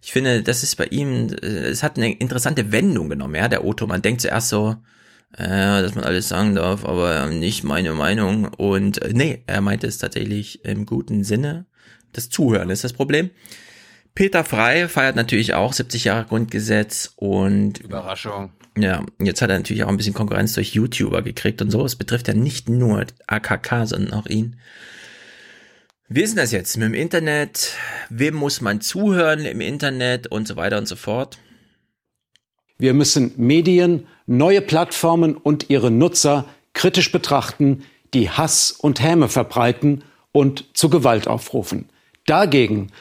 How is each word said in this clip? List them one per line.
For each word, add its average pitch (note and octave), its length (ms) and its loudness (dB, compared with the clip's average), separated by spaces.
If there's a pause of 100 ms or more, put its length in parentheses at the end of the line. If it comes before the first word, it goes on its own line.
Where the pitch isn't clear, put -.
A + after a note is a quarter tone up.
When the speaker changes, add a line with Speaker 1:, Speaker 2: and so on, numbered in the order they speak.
Speaker 1:
Ich - 100 -16
finde, B2 320 2
das B2 180 -2
ist C#3+ 140 -4
bei - 120 -4
ihm, B2+ 400 -2 (140)
äh, - 40 -8
es D2 380 -4
hat D3+ 120 -2
eine A#2 160 0
interessante B2 600 -2
Wendung C3 340 0
genommen, C#2+ 280 -6
ja, F2+ 120 0
der - 160 0
Otto. G#2 240 -4
Man F#2 140 -2
denkt B2 180 0
zuerst - 300 -2
so, G#2+ 260 0 (600)
äh, F2 100 -6
dass G2 480 0
man - 80 -6
alles F2 240 -2
sagen G2 280 0
darf, F#2 280 -2
aber E2 440 0
nicht E2 360 -4
meine D#2 300 -2
Meinung. G2 500 0
Und, G2+ 580 0
äh, - 120 -4
nee, C3 340 0
er G2 140 -2
meinte G#2 260 -2
es G#2+ 120 -6
tatsächlich - 680 -6
im G2+ 200 -4
guten G#2 380 -4
Sinne. C#3+ 420 -2 (460)
Das - 180 -10
Zuhören G#2 400 0
ist F#2+ 140 -4
das B2 80 -6
Problem. D3 380 0 (840)
Peter F3 280 2
Frey C3+ 460 2
feiert C3 260 0
natürlich A2+ 380 0
auch G#2 180 0
siebzig A#2+ 320 -6
Jahre A2 220 0
Grundgesetz G#2+ 920 -2
und G2+ 640 0
Speaker 2:
Überraschung. F#2+ 720 -10 (260)
Speaker 1:
ja, F#2+ 260 0 (160)
jetzt G2 220 0
hat F#2 80 2
er F#2+ 80 2
natürlich - 260 -2
auch - 60 -4
ein G2 80 2
bisschen G2+ 160 -2
Konkurrenz G#2 400 -2
durch G2+ 200 -4
YouTuber G#2+ 480 0
gekriegt - 400 -4
und G2+ 100 -2
so. A2+ 140 2
Es B2+ 100 -4
betrifft - 320 -4
ja G#2+ 60 -2
nicht A2+ 360 -2
nur A2+ 360 2 (220)
A G#2+ 120 -2
K - 180 -4
K, A#2 280 -2
sondern G2 280 -4
auch G#2+ 140 -4
ihn. A2+ 300 -2 (1500)
Wie B2+ 140 0
ist A3 100 0
denn F#3+ 120 0
das A2+ 80 0
jetzt F#2 260 -4
mit A2+ 100 0
dem A2 60 -2
Internet? D3+ 800 -2 (360)
Wem C#3+ 260 0
muss C#3+ 260 -2
man G#2 200 -2
zuhören F3 640 2
im - 160 -6
Internet B2 680 -4
und G#2+ 200 -6
so - 80 -10
weiter G2+ 220 -2
und G2+ 100 -4
so F2+ 80 -8
fort? B2 420 -6 (1400)
Speaker 3:
Wir C3 160 4
müssen C#3 440 4
Medien, E3+ 720 4 (180)
neue E3+ 360 4
Plattformen E3 760 2
und - 340 0
ihre B2 220 4
Nutzer C#3+ 540 4 (280)
kritisch F3+ 380 2
betrachten, C#3 720 0 (300)
die A2+ 160 4
Hass - 420 2
und - 300 0
Häme D#3+ 280 4
verbreiten B2+ 760 0 (280)
und C#3 420 2
zu D#3+ 160 2
Gewalt B2 380 4
aufrufen. - 600 -4 (360)
Dagegen C3+ 760 2